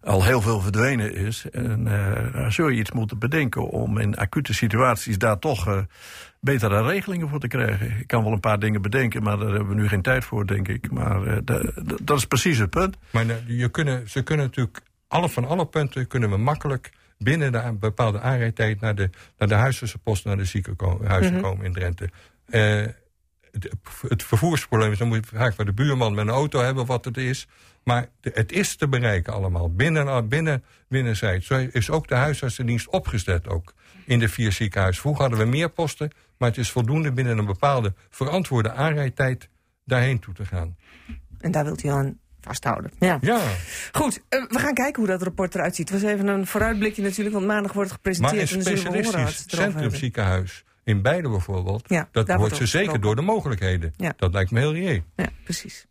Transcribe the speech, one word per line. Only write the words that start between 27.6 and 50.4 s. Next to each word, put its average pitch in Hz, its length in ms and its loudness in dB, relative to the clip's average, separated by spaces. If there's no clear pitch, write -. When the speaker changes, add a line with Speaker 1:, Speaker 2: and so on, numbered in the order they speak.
Speaker 2:
Maar 123 240 2
de, - 140 -6
het 104 180 0
is 185 240 0
te 151 120 0
bereiken 110 460 2
allemaal. 87 400 0
Binnen, 139 540 2
binnen, 147 360 0
binnen 123 260 2
Zijt. 92 280 0
Zo 131 280 0
is 120 180 0
ook 156 180 0
de 131 80 0
huisartsendienst 123 760 0
opgezet 95 580 0
ook - 260 -6
in 120 140 4
de 117 100 4
vier 110 220 0
ziekenhuizen. 92 500 0
Vroeger 143 200 0
hadden 120 180 2
we 110 120 4
meer 160 180 2
posten, 151 420 -4
maar 123 120 2
het 110 80 -2
is 120 140 -2
voldoende 139 400 2
binnen 123 260 0
een 104 80 0
bepaalde 107 480 2
verantwoorde 131 640 0
aanrijdtijd 135 800 -2
daarheen 127 340 2
toe 92 140 -12
te 92 120 -10
gaan. 87 300 -6
Speaker 3:
En 160 120 -2
daar 147 120 0
wilt 156 200 -4
u 151 40 -2
aan 139 300 0
vasthouden. - 580 -4
Ja. 175 220 4
Speaker 2:
Ja. 220 180 2
Speaker 3:
Goed, 294 380 0
eh, 262 180 0
we 254 120 0
gaan 277 140 2
kijken 262 280 0
hoe 196 100 2
dat 180 100 0
rapport 185 340 -2
eruit 175 200 0
ziet. 156 140 -4
Het 196 120 0
was 208 100 2
even 202 160 0
een 196 200 0
vooruitblikje 214 540 0
natuurlijk, 202 340 -2
want 196 120 0
maandag 202 260 0
wordt 202 160 -2
het - 80 -14
gepresenteerd 185 440 0
Speaker 2:
Maar 165 100 0
een 185 60 -2
Speaker 3:
en 190 60 -2
dan 202 140 2
zullen 180 140 -2
we 202 60 0
horen 214 60 0
wat 226 80 0
Speaker 2:
specialistisch - 200 -10
Speaker 3:
ze 170 60 -4
erover 190 160 0
hebben. 156 80 -2
Speaker 2:
centrumziekenhuis 95 720 -2